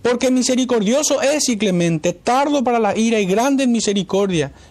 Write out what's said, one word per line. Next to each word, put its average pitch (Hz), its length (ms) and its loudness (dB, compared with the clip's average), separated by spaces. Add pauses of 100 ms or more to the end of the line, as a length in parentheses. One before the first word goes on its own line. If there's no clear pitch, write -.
Porque 247 300 0
misericordioso 254 880 0
es 285 260 0
y 233 100 -2
clemente, 175 540 0
tardo 277 500 0
para 233 180 0
la 196 180 0
ira 226 240 0
y 202 40 0
grande 254 380 0
en 247 80 2
misericordia, 196 800 -2 (200)